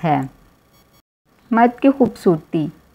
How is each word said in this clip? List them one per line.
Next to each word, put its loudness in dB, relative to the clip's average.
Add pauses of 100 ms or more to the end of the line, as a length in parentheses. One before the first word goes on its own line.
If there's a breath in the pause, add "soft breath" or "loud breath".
है। -2 (1200)
मर्द 2
की 0
खूबसूरती -2 (220)